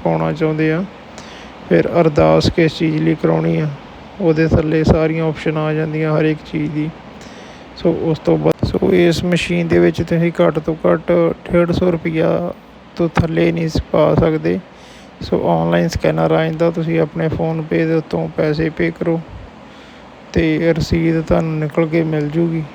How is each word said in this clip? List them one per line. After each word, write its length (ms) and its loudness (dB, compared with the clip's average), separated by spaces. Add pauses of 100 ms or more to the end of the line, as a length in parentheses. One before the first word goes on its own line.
ਪਾਉਣਾ 300 0
ਚਾਹੁੰਦੇ 400 0
ਆ। 120 -4 (840)
ਫਿਰ 180 4
ਅਰਦਾਸ 640 4
ਕਿਸ 280 0
ਚੀਜ਼ 260 0
ਲਈ 120 2
ਕਰਾਉਣੀ 440 0
ਆ, 100 -2 (520)
ਉਹਦੇ 260 2
ਥੱਲੇ 360 2
ਸਾਰੀਆਂ 420 2
ਆਪਸ਼ਨ 320 -2
ਆ 160 -2
ਜਾਂਦੀਆਂ 460 0
ਹਰ 60 2
ਇੱਕ 140 0 (120)
ਚੀਜ਼ 200 -4
ਦੀ। 180 -4 (880)
ਸੋ 240 2
ਉਸ 180 -2
ਤੋਂ 180 2
ਬਾਅਦ, 300 0
ਸੋ 260 2
ਇਸ 300 4
ਮਸ਼ੀਨ 440 0
ਦੇ 120 4
ਵਿੱਚ 220 2
ਤੁਸੀਂ 300 0
ਘੱਟ 280 2
ਤੋਂ 160 -4
ਘੱਟ 360 -2 (400)
ਡੇਢ 200 2
ਸੌ 200 2
ਰੁਪਈਆ 600 -2 (420)
ਤੋਂ 200 0
ਥੱਲੇ 360 2
ਨਹੀਂ 180 -2
ਸ-, 120 -2 (100)
ਪਾ 240 4
ਸਕਦੇ। 440 0 (640)
ਸੋ 280 -2
ਆਨਲਾਈਨ 380 2
ਸਕੈਨਰ 440 0
ਆ 140 2
ਜਾਂਦਾ, 260 0
ਤੁਸੀਂ 280 -2
ਆਪਣੇ 280 -2
PhonePe 420 -4
ਦੇ 240 0
ਉੱਤੋਂ 440 -2
ਪੈਸੇ 320 0
ਪੇ 220 -4
ਕਰੋ 300 -2 (1120)
ਤੇ 400 2
ਰਸੀਦ 480 2
ਤੁਹਾਨੂੰ 380 0
ਨਿਕਲ 280 0
ਕੇ 160 0
ਮਿਲ 260 -2
ਜੂਗੀ। 340 0 (120)